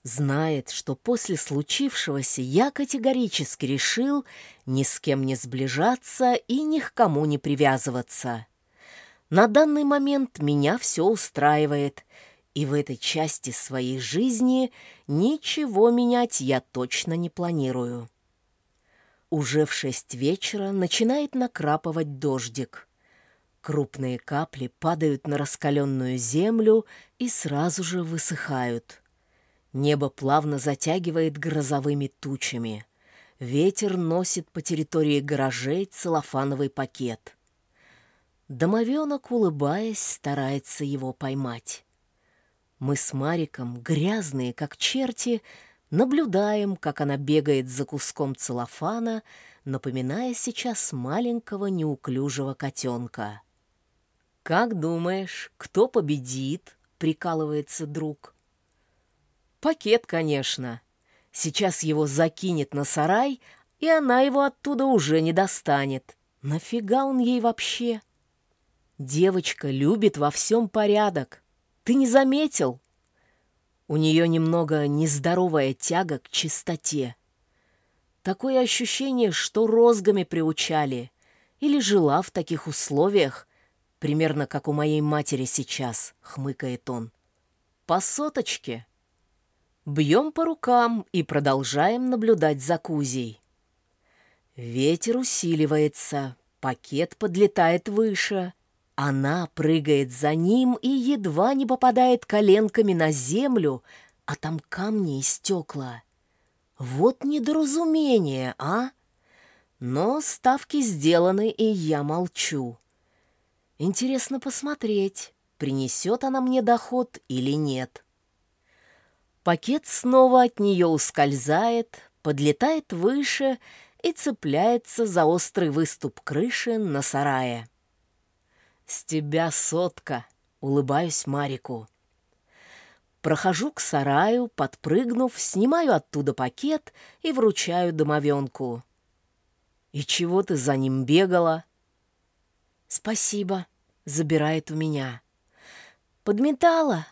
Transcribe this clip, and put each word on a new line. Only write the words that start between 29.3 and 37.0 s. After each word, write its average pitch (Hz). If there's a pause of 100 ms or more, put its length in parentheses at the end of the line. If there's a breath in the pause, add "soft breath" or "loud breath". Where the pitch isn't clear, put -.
Небо 143
плавно 147
затягивает 160
грозовыми 143 (140)
тучами. 117 (540 soft breath)
Ветер 180
носит 170
по 165
территории 151
гаражей 139
целлофановый 143
пакет. - (1120 soft breath)